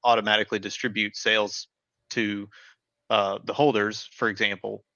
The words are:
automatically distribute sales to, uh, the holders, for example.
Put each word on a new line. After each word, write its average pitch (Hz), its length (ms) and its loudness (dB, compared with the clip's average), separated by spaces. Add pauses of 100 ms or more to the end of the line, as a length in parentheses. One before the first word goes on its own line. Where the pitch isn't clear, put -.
automatically 107 560 2
distribute 107 560 -4
sales 107 520 0 (440)
to, 104 380 -4 (640)
uh, 101 320 2
the - 100 -6
holders, 110 600 2
for 117 160 -2
example. 104 540 -4 (120)